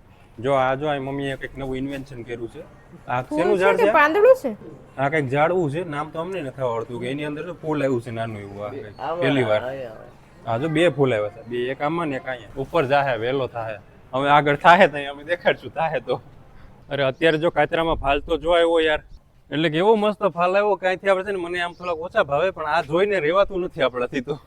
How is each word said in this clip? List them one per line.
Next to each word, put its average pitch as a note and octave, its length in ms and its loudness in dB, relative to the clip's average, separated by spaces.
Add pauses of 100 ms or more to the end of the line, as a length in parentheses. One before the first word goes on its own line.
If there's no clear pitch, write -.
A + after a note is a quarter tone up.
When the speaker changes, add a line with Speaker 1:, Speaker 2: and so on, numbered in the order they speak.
(380)
Speaker 1:
જો B2+ 140 0
આ C3 220 2
જો D3 140 -4
આ C#3+ 100 -2
મમ્મીએ C#3 380 -6
કંઈક C3+ 220 -12
નવું C3 180 -6
ઇન્વેન્શન C3+ 460 -8
કર્યું A#2 260 -10
છે. C#3+ 140 -16 (460)
આ B2 140 -2
Speaker 2:
ફૂલ D4+ 160 -4
Speaker 1:
શેનું G#4 180 2
Speaker 2:
છે F3 40 -2
Speaker 1:
ઝાડ G4 160 4
Speaker 2:
કે A4+ 80 2
Speaker 1:
છે? G4+ 60 4
Speaker 2:
પાંદડું F4 540 6
છે? G#3+ 120 -6 (420)
Speaker 1:
આ C#3 100 0
કંઈક D3 200 0
ઝાડવું D#3 420 2
છે, E3+ 140 -4
નામ D3+ 260 -8
તો D#3+ 100 -8
અમને F3+ 220 -6
નથી C3+ 200 -8
આવડતું, A#2 380 -4
કે B2 100 -6
એની D3 140 -6
અંદર D3+ 220 -8
જો F3+ 60 -10
ફૂલ D3+ 300 -4
આવ્યું C3 200 0
છે A#2+ 80 -12
નાનું A2+ 280 -6
એવું, G2+ 280 -10
આ - 20 -8
કંઈક G#2+ 320 -14
Speaker 3:
આવે, D#3+ 200 -6
Speaker 1:
પહેલી C#3 220 2
વાર. G#2+ 220 2
Speaker 3:
આવે, C3 220 -8
આવે. G#2+ 200 -16 (400)
Speaker 1:
હા, A#2 120 -2
જો D#3 100 -2
બે D#3+ 200 2
ફૂલ C3 260 2
આવ્યા G#2 140 0
છે, - 200 -14
બે, A#2+ 80 -6
એક C3 260 -4
આમાં D#3+ 260 -2
ને C3+ 80 -4
એક B2+ 120 -8
અહીંયા. A#2+ 320 -10
ઉપર C#3+ 240 0
જાહે, C#3 320 2
વહેલો B2 300 -2
થાહે. A2+ 320 -8 (360)
હવે C#3 160 2
આગળ C#3+ 260 6
થાહે F3 300 8
તો C#3+ 240 -6
અમે C#3+ 140 -14
દેખાડશું, D#3 500 -2
થાહે D3+ 260 -2
તો. B2 220 -4 (680)
અરે, C#3 120 -2
અત્યારે D#3 360 2
જો E3 120 0
કાતરામાં D#3+ 440 0
ફાલ C#3+ 260 0
તો D#3+ 160 -2
જો D3+ 140 -2
આવ્યો E3+ 300 4
યાર, D#3 240 0 (460)
એટલે D#3 200 0
કે D#3 60 -2
એવો G#3 200 4
મસ્ત G#3 260 -2
ફાલ F3+ 280 0
આવ્યો, G3+ 240 2
કાંઈથી F#3 340 -2
આપણે F#3 160 2
છે G3+ 80 -4
ને, F#3+ 60 -4
મને F3 220 -6
આમ F3 120 -6
થોડાક F3 240 -6
ઓછા F3 260 -2
ભાવે, D3+ 280 0
પણ D#3+ 160 -8
આ D#3+ 160 0
જોઈને F3+ 380 0
રહેવાતું F#3 400 2
નથી E3 220 -4
આપણાથી B2 380 -2
તો. C#3+ 260 -6